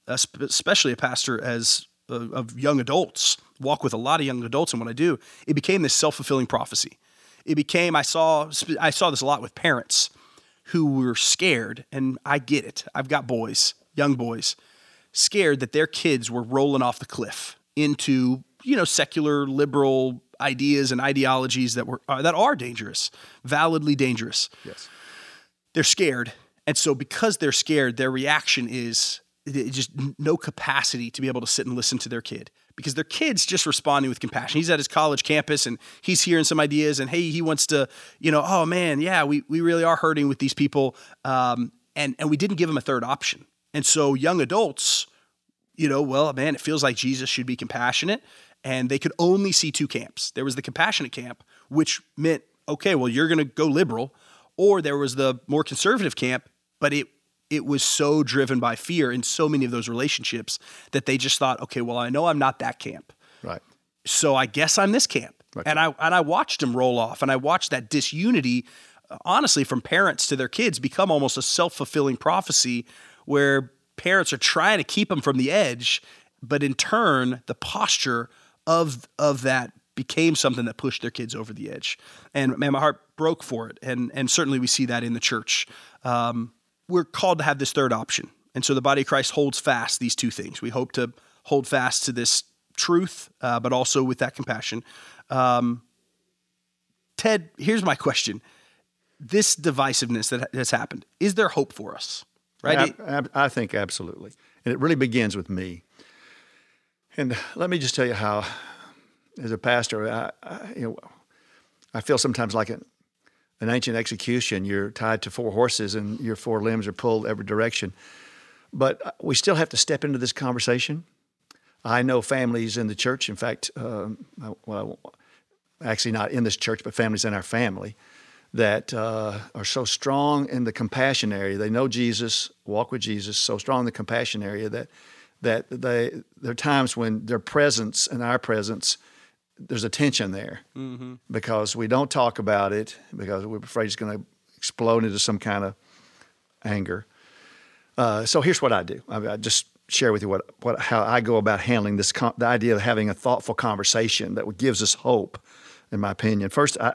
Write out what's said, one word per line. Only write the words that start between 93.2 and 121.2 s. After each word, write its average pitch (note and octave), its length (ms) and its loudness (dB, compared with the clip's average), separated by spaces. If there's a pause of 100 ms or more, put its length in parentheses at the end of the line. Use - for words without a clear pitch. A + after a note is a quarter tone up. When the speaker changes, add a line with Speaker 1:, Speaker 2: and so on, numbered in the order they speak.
Speaker 1:
uh, A#2+ 200 0
but B2 120 0
also C3 300 2
with B2+ 160 0
that B2+ 160 -2
compassion. A2+ 480 -6 (480)
Um, B2 520 2 (1300)
Ted, G#3+ 420 0
here's A3 260 0
my E3 100 2
question. A2+ 460 -2 (800)
This F3+ 360 2
divisiveness C3 760 0
that B2 100 -2
ha-, B2+ 140 -4
has B2+ 160 -2
happened, - 340 -2 (140)
is F#3+ 160 2
there G3 140 4
hope G3+ 240 0
for - 220 -12
us? - 300 -10 (380)
Right? D3 160 4
Speaker 2:
Ab-, C#3 100 6
Speaker 1:
It B2+ 80 -10 (100)
Speaker 2:
ab-, C#3+ 280 -4
I C#3 140 4
think A#2 260 -4
absolutely. F#2+ 580 -6 (320)
And B2 80 0
it C3 80 -2
really D#3+ 140 4
begins A#2 420 2
with F#2+ 140 -8
me. F2+ 320 -8 (1300)
And B2+ 200 -2 (180)
let E3+ 160 -4
me F3+ 80 0
just C3 160 -2
tell B2+ 120 2
you A#2 80 -2
how, G#2 300 -2 (1000)
as A2+ 100 -6
a A2 60 -4
pastor, A2+ 520 0
I, A2+ 200 -6 (120)
I, - 320 -14
you - 80 -8
know, A2+ 140 -6 (960)
I A2+ 80 -6
feel C3+ 180 2
sometimes A2+ 360 -2
like A2 160 0
an, - 140 -10 (760)
an A2 80 -2
ancient A#2+ 280 0
execution. A#2 680 -2
You're G2+ 260 -2
tied A2 320 -2
to G2+ 80 -10
four A#2 220 -6
horses A2 420 2
and G#2+ 260 -4
your A2+ 160 -4
four A2 260 -2
limbs A2 240 0
are G2+ 60 -6
pulled A2 340 0
every G#2+ 180 -4
direction. G#2+ 480 -2 (800)
But, - 320 0
uh, - 60 -8 (100)
we C3 140 -2
still F3+ 220 2
have D#3+ 140 2
to B2 60 -6
step D3+ 280 0
into C#3 140 -2
this A#2+ 140 -2
conversation. B2 720 -2 (800)